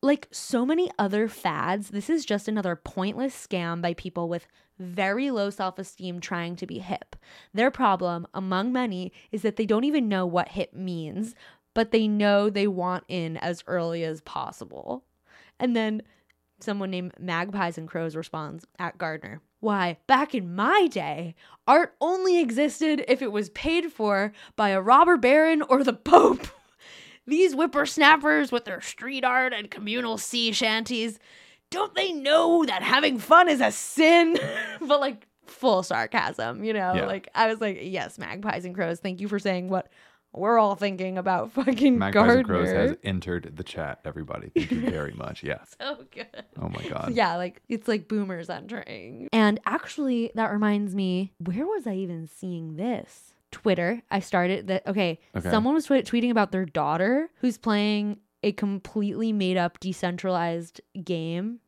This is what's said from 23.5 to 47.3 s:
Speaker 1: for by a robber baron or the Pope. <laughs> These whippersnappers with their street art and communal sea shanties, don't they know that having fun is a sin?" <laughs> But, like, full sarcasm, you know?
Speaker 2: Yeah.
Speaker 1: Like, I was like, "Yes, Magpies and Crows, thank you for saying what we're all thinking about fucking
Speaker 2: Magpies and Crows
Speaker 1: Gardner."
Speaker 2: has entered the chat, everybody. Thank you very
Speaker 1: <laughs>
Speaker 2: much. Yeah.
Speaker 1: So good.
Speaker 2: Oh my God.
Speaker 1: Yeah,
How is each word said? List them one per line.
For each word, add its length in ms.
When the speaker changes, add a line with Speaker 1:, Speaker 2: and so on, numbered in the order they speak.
Speaker 1:
for 400
by 140
a 120
robber 360
baron 460
or 200
the 80
Pope. 600
<laughs> 60
These 260
whippersnappers 1000
with 140
their 160
street 420
art 300
and 160
communal 480
sea 340
shanties, 680
don't 240
they 180
know 540
that 160
having 380
fun 300
is 120
a 100
sin?" 720
<laughs> 40
But, 200
like, 260
full 380
sarcasm, 800
you 100
know? 220
Speaker 2:
Yeah. 100
Speaker 1:
Like, 300
I 120
was 140
like, 200
"Yes, 360
Magpies 480
and 80
Crows, 260
thank 220
you 60
for 120
saying 300
what 200
we're 280
all 160
thinking 420
about 340
fucking 480
Speaker 2:
Magpies 220
and 260
Crows 240
Speaker 1:
Gardner." 160
Speaker 2:
has 160
entered 540
the 60
chat, 420
everybody. 500
Thank 160
you 180
very 240
Speaker 1:
<laughs> 40
Speaker 2:
much. 260
Yeah. 160
Speaker 1:
So 320
good. 340
Speaker 2:
Oh 100
my 140
God. 300
Speaker 1:
Yeah, 220